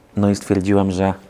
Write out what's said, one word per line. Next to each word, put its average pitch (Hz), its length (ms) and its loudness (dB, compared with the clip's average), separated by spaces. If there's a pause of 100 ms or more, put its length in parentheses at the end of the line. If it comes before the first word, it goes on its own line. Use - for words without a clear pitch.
(160)
no 101 140 2
i 101 40 2
stwierdziłem, 98 560 0
że 92 240 -2 (160)